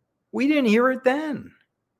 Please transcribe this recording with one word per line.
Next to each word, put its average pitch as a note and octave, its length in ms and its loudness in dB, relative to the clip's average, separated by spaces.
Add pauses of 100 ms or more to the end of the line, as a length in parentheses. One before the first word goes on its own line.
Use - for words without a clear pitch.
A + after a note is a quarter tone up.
(320)
we A#3+ 160 -2
didn't C#4+ 220 2
hear A#3+ 220 4
it B3+ 120 -6
then. C#4+ 480 -4 (480)